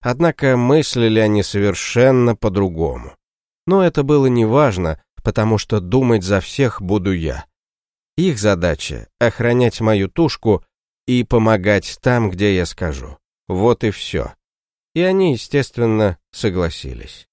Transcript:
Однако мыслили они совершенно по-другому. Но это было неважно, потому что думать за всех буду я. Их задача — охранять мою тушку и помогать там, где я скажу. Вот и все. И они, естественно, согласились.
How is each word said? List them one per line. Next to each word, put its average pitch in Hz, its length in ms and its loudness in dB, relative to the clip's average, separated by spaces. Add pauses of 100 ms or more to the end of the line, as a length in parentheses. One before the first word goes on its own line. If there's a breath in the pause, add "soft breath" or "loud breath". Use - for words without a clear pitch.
Однако 135 540 0
мыслили 123 640 2
они 104 240 2
совершенно 120 920 2
по-другому. 82 800 -2 (520)
Но 185 160 4
это 156 200 0
было 139 240 4
неважно, 113 720 2 (240)
потому 110 340 0
что 104 220 -2
думать 113 440 0
за 98 160 0
всех 117 420 -4
буду 98 300 0
я. 80 340 -4 (720)
Их 165 220 0
задача — 85 680 -2 (120)
охранять 120 640 0
мою 107 280 0
тушку 117 540 -2 (420)
и 123 180 0
помогать 107 760 0
там, 120 280 0
где 95 260 0
я 87 100 0
скажу. 69 520 -8 (300)
Вот 107 360 0
и 110 80 0
все. - 420 -8 (600)
И 165 60 -2
они, 185 320 2
естественно, 110 840 0 (140)
согласились. 80 1000 -6